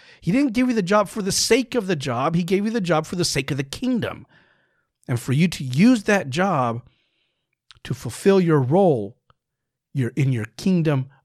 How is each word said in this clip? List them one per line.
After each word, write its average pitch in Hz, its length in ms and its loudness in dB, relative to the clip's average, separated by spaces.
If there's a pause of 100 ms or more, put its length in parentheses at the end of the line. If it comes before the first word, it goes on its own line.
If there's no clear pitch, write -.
(220)
He 165 100 -2
didn't 262 220 2
give 254 160 0
you 247 40 0
the 220 80 2
job 202 280 2
for 220 120 -8
the 190 100 -4
sake 240 440 0
of 208 120 -2
the 185 80 0
job. 135 400 -2
He 175 60 2
gave 190 220 0
you 220 80 -2
the 233 100 -2
job 160 240 0
for - 120 -8
the 175 80 0
sake - 260 -4
of 135 60 -2
the 143 60 -4
kingdom. 202 640 -4 (800)
And 127 140 -2
for - 140 -4
you 160 160 2
to - 160 -8
use 196 380 4
that 196 260 0
job 131 520 0 (1040)
to - 100 -6
fulfill 196 460 2
your 160 220 4
role, 139 560 0 (760)
your, 127 220 -2
in 139 160 2
your 110 140 -2 (100)
kingdom 156 540 0 (160)